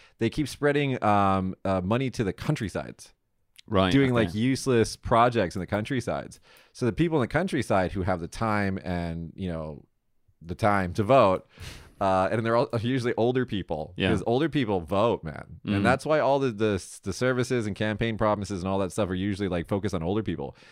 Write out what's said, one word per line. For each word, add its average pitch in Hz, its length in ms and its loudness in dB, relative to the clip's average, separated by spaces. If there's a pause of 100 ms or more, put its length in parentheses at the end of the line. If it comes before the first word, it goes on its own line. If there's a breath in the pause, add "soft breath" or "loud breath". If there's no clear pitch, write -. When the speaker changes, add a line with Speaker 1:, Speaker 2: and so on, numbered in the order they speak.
(200 soft breath)
Speaker 1:
they 113 100 2
keep 143 180 -2
spreading, 143 560 0
um, 98 520 2 (100)
uh, 95 160 2
money 117 300 0
to 123 120 -2
the 95 100 -2
countrysides. - 760 -6 (560)
Speaker 2:
Right, 95 240 4
Speaker 1:
Doing, 135 240 4
Speaker 2:
okay. 113 120 2
Speaker 1:
like, 92 80 -6
useless 120 600 2
projects 117 600 2
in 98 40 -4
the 85 60 -4
countrysides. 104 720 -4 (320 soft breath)
So - 140 -4
the 113 80 2
people 160 240 2
in 131 40 4
the 110 60 0
countryside 117 680 0
who 92 100 -4
have 90 160 0
the 85 80 -8
time 104 560 -2
and, 85 520 -6
you 92 160 -6
know, 78 340 -10 (600)
the 87 100 -8
time 98 380 2
to 110 100 -2
vote. 101 420 4 (560 loud breath)
Uh, 95 280 2
and 113 160 0
they're 117 120 2
all 120 100 2 (140)
usually 120 340 -2
older 123 300 2
people, 82 500 -6
Speaker 2:
Yeah. 95 140 2
Speaker 1:
'cause 104 180 2
older 135 220 2
people 107 320 0
vote, 98 420 0
man. - 420 -12
Speaker 2:
Mm. 101 120 0
Speaker 1:
And 101 80 2
that's 127 200 2
why 151 140 2
all 135 200 2
the, 135 120 0
the, 104 320 0 (200)
the 92 100 -4
services 123 540 0
and 95 80 -4
campaign 107 420 -2
promises 101 440 0
and 95 80 -2
all 98 100 0
that 95 120 -2
stuff 101 180 -2
are 92 60 -2
usually, 98 320 -2
like, 87 220 -2
focused 98 260 -2
on 80 80 -4
older 101 180 0
people. 73 360 -6 (140 loud breath)